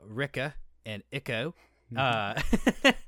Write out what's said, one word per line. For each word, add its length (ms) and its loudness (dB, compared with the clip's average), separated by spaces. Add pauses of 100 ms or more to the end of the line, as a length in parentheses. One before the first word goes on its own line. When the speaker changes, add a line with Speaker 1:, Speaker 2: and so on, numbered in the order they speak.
Speaker 1:
Rika 500 -4 (320)
and 160 -8 (100)
Iko, 420 -4 (360)
Speaker 2:
Mm-hmm. 60 -10
Speaker 1:
uh, 960 4 (160)